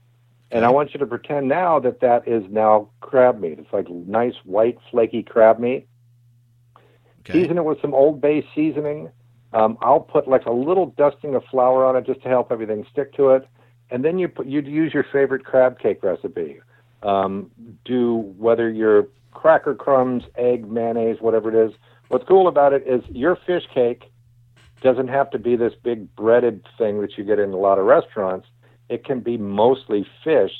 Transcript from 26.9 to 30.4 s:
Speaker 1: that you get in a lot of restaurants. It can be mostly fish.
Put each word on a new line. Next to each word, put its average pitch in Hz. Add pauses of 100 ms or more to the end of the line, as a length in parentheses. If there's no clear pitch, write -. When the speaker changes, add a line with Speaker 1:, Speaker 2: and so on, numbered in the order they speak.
Speaker 1:
that 101
you 107
get 104
in 98
a 92
lot 98
of 95
restaurants. 98 (400)
It 117
can 131
be 120
mostly 104 (200)
fish. 131